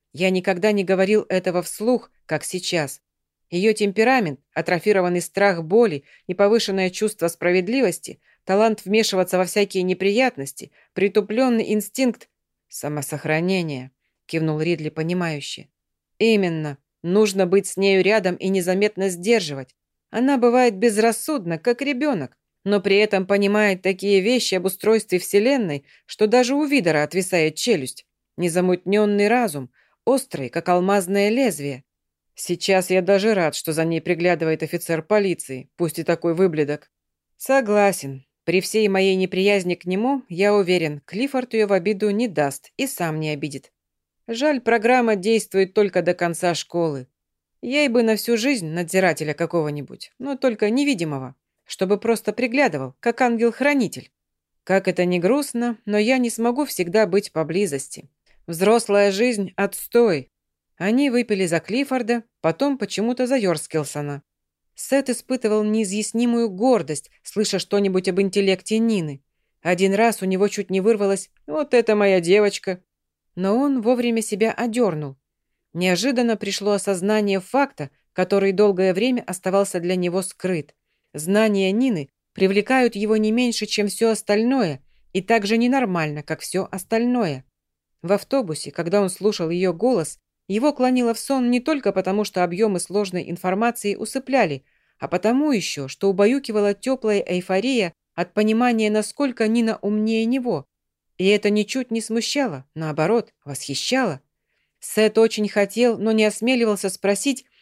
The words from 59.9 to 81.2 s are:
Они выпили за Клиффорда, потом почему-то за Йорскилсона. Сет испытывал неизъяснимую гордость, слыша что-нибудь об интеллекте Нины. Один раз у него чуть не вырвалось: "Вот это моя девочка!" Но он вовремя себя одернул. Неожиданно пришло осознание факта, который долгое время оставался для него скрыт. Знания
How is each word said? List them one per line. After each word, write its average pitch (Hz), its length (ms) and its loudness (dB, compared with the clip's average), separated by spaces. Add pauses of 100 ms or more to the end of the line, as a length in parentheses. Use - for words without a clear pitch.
Они 240 340 2
выпили 220 360 0
за 165 140 0
Клиффорда, 240 640 -2 (160)
потом 269 360 0
почему-то 240 520 -2
за 269 80 0
Йорскилсона. 151 880 -4 (500)
Сет 269 360 -2
испытывал 226 520 -2
неизъяснимую 220 880 0
гордость, 185 640 0 (100)
слыша 196 380 -2
что-нибудь 190 480 0
об 180 120 0
интеллекте 196 580 0
Нины. 190 440 -2 (400)
Один 185 320 2
раз 220 280 2
у - 20 -2
него 190 240 2
чуть 196 220 -8
не 190 100 0
вырвалось: 196 500 0 (160)
"Вот 302 260 -4
это 233 220 4
моя 202 260 4
девочка!" 190 600 2 (540)
Но 190 200 0
он 269 240 0
вовремя 233 420 0
себя 214 280 2
одернул. 196 640 -2 (560)
Неожиданно 220 640 2
пришло 202 360 -2
осознание 202 640 0
факта, 262 520 -2 (220)
который 196 380 2
долгое 190 420 2
время 233 320 0
оставался 190 540 -2
для 175 160 -2
него 180 280 0
скрыт. 180 520 -6 (380)
Знания 196 600 2